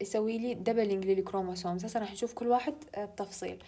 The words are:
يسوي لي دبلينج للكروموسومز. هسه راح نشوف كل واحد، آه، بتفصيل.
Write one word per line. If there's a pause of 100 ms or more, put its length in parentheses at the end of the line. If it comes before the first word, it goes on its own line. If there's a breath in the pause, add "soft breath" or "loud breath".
يسوي
لي
دبلينج
للكروموسومز.
هسه
راح
نشوف
كل
واحد، (200)
آه،
بتفصيل.